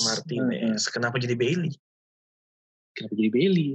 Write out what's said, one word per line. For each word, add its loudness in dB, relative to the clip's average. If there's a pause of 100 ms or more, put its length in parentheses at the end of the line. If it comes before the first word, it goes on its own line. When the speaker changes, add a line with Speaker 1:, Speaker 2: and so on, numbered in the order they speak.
Speaker 1:
Martinez. -2
Speaker 2:
Heeh. -4
Speaker 1:
Kenapa -2
jadi 0
Bayley? 0 (1200)
Speaker 2:
Kenapa -10
jadi 4
Bayley? 4